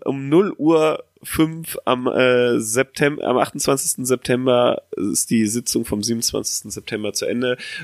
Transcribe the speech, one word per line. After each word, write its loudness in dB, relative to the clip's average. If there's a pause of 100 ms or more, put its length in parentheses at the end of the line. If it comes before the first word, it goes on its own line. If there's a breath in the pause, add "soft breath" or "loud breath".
um -4
null 4
Uhr 2 (200)
fünf -2
am, 0
äh, 4
Septem-, 0
am 2
achtundzwanzigsten -2
September 2 (120)
ist -2
die 4
Sitzung -2
vom -4
siebenundzwanzigsten -4
September -8
zu -4
Ende. -2 (260 loud breath)